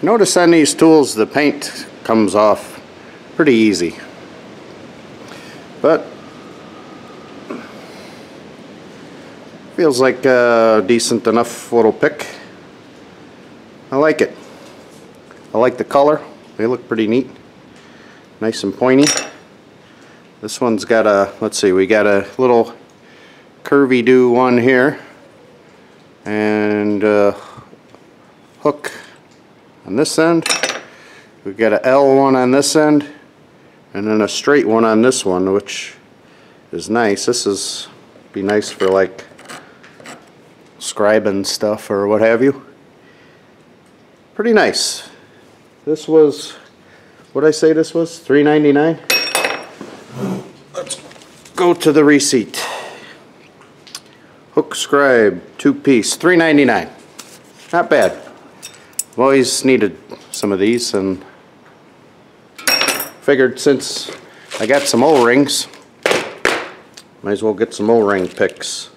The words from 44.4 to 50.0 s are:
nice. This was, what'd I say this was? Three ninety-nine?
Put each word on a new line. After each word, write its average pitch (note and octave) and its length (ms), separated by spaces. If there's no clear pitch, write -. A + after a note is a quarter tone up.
nice. - 560
This D3+ 240
was, D3+ 460
what'd C#3 120
I D#3 40
say D#3+ 240
this D#3 180
was? E3 260
Three C#3+ 240
ninety-nine? D3+ 560